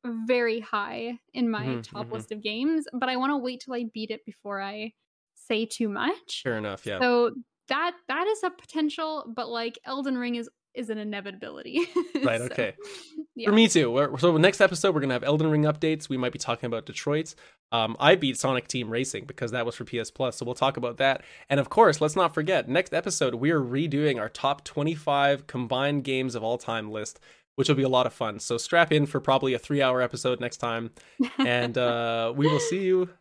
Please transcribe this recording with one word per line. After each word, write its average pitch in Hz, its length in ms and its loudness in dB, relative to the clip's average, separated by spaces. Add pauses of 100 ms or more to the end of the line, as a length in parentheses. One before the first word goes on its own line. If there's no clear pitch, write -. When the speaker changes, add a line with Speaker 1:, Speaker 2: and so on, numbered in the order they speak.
Speaker 1:
very 233 560 0
high 226 580 -6 (140)
in 240 180 0
my 208 140 -4
Speaker 2:
Mm-hmm, 131 160 -4
Speaker 1:
top 208 240 -10
Speaker 2:
mm-hmm. 220 80 -10
Speaker 1:
list 220 180 -8
of 214 100 -10
games, 269 520 -2
but 254 160 -2
I 254 80 0
wanna 269 200 0
wait 254 240 -6
till 262 120 -10
I 240 100 -4 (100)
beat 220 180 -8
it - 140 -10
before 202 360 -10
I 214 320 -10 (560)
say 226 160 2
too 220 240 -4
much. - 540 -4
Speaker 2:
Fair 120 140 -2
enough, 104 280 -6
yeah. 101 140 -4
Speaker 1:
So 240 320 2 (360)
that, 330 280 -2 (120)
that 320 200 -2
is 427 160 -2
a 370 60 0
potential, 311 760 -4 (100)
but, 233 140 -6
like, 233 360 -6
Elden 262 320 -4
Ring 240 180 -2
is, 233 140 -6 (240)
is 233 160 -8
an 220 80 -4
inevitability. 202 880 -6
<laughs> 349 40 -14 (320)
Speaker 2:
Right, 117 180 2
Speaker 1:
So, 117 80 -4
Speaker 2:
okay. 110 260 -2 (600)
Speaker 1:
yeah. 226 140 -4
Speaker 2:
For 208 60 6
me 226 140 8
too. 147 220 4
We're, 135 260 0
so 165 180 4
next 180 240 6
episode, 190 340 4
we're 156 60 2
gonna 135 140 0
have 123 100 -2
Elden 156 260 2
Ring 151 140 4
updates. 151 460 0
We 131 80 -2
might 127 160 0
be - 60 -10
talking 120 280 -4
about 113 180 -4
Detroit. - 480 -4 (380)
Um, 113 260 0
I 147 180 8
beat 131 220 0
Sonic 131 300 0
Team 120 220 -6
Racing 120 360 -4
because 123 260 -8
that 120 140 -4
was 120 100 -6
for 120 100 -10
P 120 140 -6
S 110 120 -6
Plus, 127 240 -4
so 120 100 -8
we'll 117 100 -4
talk 135 200 2
about 120 220 -6
that. 135 260 2 (260)
And 139 120 2
of 131 80 -2
course, 180 320 6
let's 151 140 2
not 175 180 2
forget, 156 340 0
next 139 260 0
episode, 139 420 0
we're 147 260 2
redoing 139 580 0
our 107 80 -4
top 139 380 -2
twenty-five 143 840 0
combined 131 560 -2
games 131 320 -2
of 110 80 -4
all 117 140 0
time 110 340 -6
list, 107 300 -10 (340)
which 135 140 0
will 147 60 6
be 135 80 2
a 131 60 2
lot 127 160 4
of 117 80 -4
fun. 107 260 -6
So - 180 -4
strap 165 340 4
in 151 140 4
for 143 160 -2
probably 135 320 2
a 117 60 -2
three-hour 131 420 2
episode 123 400 0
next 120 160 -6
time. 117 340 -4 (460)
And, 120 400 2
Speaker 1:
<laughs> 123 120 2
Speaker 2:
uh, 117 460 0
we 143 120 4
will 151 120 4
see 185 240 -2
you 185 380 2